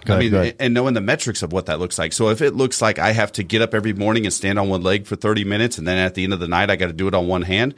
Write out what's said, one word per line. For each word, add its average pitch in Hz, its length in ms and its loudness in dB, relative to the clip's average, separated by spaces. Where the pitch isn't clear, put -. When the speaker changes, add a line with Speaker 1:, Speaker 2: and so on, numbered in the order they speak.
Speaker 1:
Go 101 100 2
Speaker 2:
I 95 40 4
Speaker 1:
ahead, - 20 4
Speaker 2:
mean, 117 120 2
Speaker 1:
go 95 100 4
ahead. - 180 0
Speaker 2:
and 123 140 2
knowing 127 200 2
the 107 80 0
metrics 117 400 -2
of 85 120 -4
what 92 140 -2
that 78 120 -2
looks 87 180 -4
like. 80 140 -2
So 110 180 2
if 110 120 0
it 143 120 4
looks 131 280 0
like 110 180 2
I 95 140 4
have 110 200 0
to 104 100 -4
get 107 180 0
up 113 120 0
every 107 200 0
morning 104 320 0
and 92 80 -2
stand 101 260 -2
on 98 80 0
one 92 160 -2
leg 98 240 0
for 104 80 -4
thirty 104 300 0
minutes, 104 320 -2
and 80 100 -6
then 92 100 0
at 92 180 0
the 92 100 -2
end 98 80 -2
of 87 80 -4
the 85 80 -4
night, 92 200 2
I 101 60 2
gotta 90 160 -2
do 87 160 -4
it 95 60 0
on 90 140 0
one 90 160 0
hand. 104 340 0